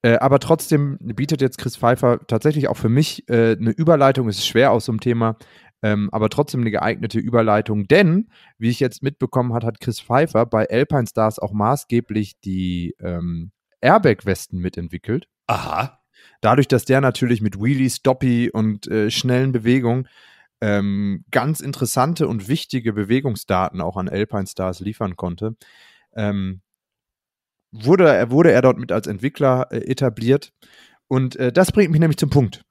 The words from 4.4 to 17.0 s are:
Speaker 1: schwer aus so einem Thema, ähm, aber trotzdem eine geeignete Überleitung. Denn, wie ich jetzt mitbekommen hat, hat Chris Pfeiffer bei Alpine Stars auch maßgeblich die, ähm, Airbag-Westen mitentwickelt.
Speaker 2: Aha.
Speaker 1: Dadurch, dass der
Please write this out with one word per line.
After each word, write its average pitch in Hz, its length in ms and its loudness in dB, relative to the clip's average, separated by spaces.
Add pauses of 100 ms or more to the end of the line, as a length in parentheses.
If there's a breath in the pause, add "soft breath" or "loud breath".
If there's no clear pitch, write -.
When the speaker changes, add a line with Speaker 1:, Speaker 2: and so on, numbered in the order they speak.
Speaker 1:
schwer 120 260 4
aus 110 120 0
so 120 80 -4
einem 110 80 -4
Thema, 117 380 0 (440 soft breath)
ähm, 104 300 0
aber 107 160 0
trotzdem 143 320 -2
eine 113 100 -2
geeignete 107 480 -4
Überleitung. 107 720 0
Denn, 185 420 4 (280 soft breath)
wie 113 100 -2
ich 120 100 -2
jetzt 127 240 -2
mitbekommen 123 520 -2
hat, 117 100 -4
hat 113 160 -6
Chris - 200 -6
Pfeiffer 120 440 2
bei 110 240 0
Alpine 123 380 0
Stars 110 320 -2
auch 98 140 -6
maßgeblich 107 880 -2
die, 90 600 -4
ähm, 85 520 -8 (280)
Airbag-Westen 120 760 2
mitentwickelt. 87 720 -8 (180)
Speaker 2:
Aha. 107 540 -6 (400 soft breath)
Speaker 1:
Dadurch, 127 280 4
dass 127 160 2
der 131 160 2